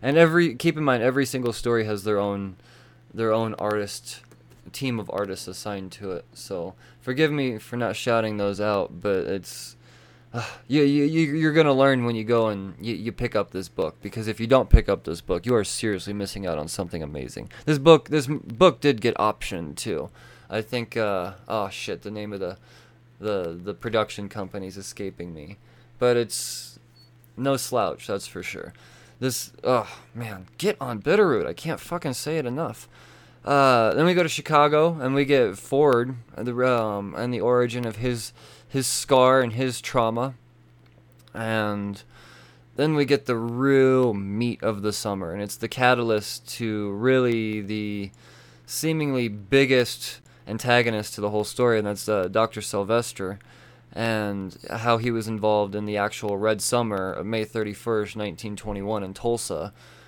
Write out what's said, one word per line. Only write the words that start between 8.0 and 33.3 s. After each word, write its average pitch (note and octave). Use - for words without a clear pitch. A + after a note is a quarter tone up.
those G2+
out, G2+
but G2
it's, -
uh, A#2
you, C#3+
you, C#3+
you, D#3
you're D#3
gonna D3+
learn C3
when A#2
you A2
go A2+
and G2
you, A2
you G#2+
pick A#2+
up G2+
this F#2
book, D#2
because G#2
if G#2+
you A2+
don't B2+
pick A2+
up F#2+
this E2
book, F2
you B2
are A2
seriously G2+
missing G2+
out D#2+
on D2+
something E2+
amazing. C#2+
This D3+
book, D#3
this C#3
m-, D3
book C3
did C3+
get A#2
optioned F2+
too. D#2+
I A2
think, A#2
uh, G2
oh G#2
shit, F2+
the G#2
name G#2
of G2
the, F#2
the, F#2
the G2+
production G#2+
company's F#2+
escaping F#2+
me, D#2+
but B2
it's -
no C3+
slouch, G#2+
that's G2+
for F2+
sure. -
This, B2+
oh A#2+
man, G#2
get G3+
on A#2+
Bitterroot. D3+
I D2
can't D#3
fucking E3
say D#3
it D3
enough. B2